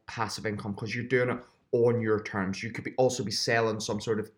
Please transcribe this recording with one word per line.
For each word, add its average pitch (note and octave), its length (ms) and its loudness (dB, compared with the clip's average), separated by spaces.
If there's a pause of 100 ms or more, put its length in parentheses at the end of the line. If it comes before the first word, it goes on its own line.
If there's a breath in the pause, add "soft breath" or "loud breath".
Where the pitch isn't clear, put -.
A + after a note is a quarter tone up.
passive G#2+ 400 -6
income G2+ 300 -4
'cause A2 200 -6
you're A#2+ 80 -4
doing B2 260 2
it A#2+ 140 -4 (280 loud breath)
on A#2 300 6
your G#2+ 200 2
terms. F#2+ 400 -2
You A#2 100 -6
could - 120 -8
be, G#2 140 -8
also B2+ 260 4
be A2 80 -4
selling A2+ 480 2
some G#2 200 -4
sort G#2+ 200 0
of G#2 180 -6